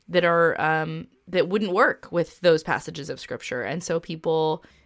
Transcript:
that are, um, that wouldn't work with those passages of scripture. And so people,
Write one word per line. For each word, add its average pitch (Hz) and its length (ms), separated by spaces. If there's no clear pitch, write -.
that 175 160
are, 170 360
um, 156 480
that 180 220
wouldn't 202 240
work 240 400
with 170 300
those 160 200
passages 151 480
of 131 80
scripture. - 440
And 139 200
so 165 160
people, 160 640